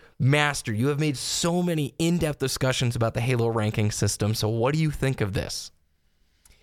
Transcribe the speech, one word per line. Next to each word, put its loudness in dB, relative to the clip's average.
master. 2
You 2
have 0
made 0
so -2
many -2
in-depth 0
discussions 0
about 0
the -2
Halo 2
ranking 2
system. 0
So -2
what 0
do 0
you 2
think -2
of -2
this? -6